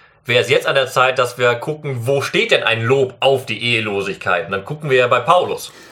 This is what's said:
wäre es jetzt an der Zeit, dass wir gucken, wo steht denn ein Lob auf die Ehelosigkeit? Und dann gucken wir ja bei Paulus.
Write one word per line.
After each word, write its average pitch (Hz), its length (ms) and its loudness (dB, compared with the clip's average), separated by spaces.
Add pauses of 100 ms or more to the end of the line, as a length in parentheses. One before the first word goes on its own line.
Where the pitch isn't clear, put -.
(260)
wäre 120 160 2
es 110 80 -4
jetzt 151 160 0
an 151 80 0
der 131 140 2
Zeit, 131 320 2
dass 123 180 -2
wir 123 160 2
gucken, 139 540 -6
wo 139 120 2
steht 208 300 -2
denn 143 140 2
ein 113 180 0
Lob 131 380 0
auf 131 260 2
die 110 160 -6
Ehelosigkeit? 98 840 -2
Und 90 40 -14
dann 95 140 -4
gucken 151 260 -8
wir 131 60 6
ja 127 100 6
bei 120 140 2
Paulus. - 500 0 (200)